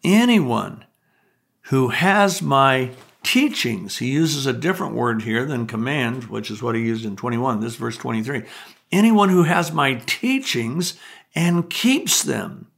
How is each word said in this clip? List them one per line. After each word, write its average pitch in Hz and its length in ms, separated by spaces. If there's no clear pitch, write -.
"anyone 170 800
who 131 260
has 196 540
my 135 480
teachings," 120 760
he 120 120
uses 147 360
a 131 60
different 151 420
word 117 280
here 110 220
than 131 220
command, 123 580
which 107 260
is 107 120
what 120 120
he 113 80
used 113 220
in 101 120
twenty-one, 120 440
this 117 160
verse 113 200
twenty-three. 117 460
"Anyone 208 380
who 180 140
has 165 280
my 139 220
teachings 180 880
and 170 360
keeps - 520
them" - 560